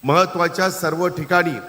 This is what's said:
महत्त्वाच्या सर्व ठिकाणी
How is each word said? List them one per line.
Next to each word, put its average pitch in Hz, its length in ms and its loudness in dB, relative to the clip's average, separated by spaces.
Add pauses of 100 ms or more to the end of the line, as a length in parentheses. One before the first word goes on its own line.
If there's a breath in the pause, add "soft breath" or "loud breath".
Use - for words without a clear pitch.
महत्त्वाच्या 170 640 2
सर्व 175 380 -2
ठिकाणी 170 460 0 (140)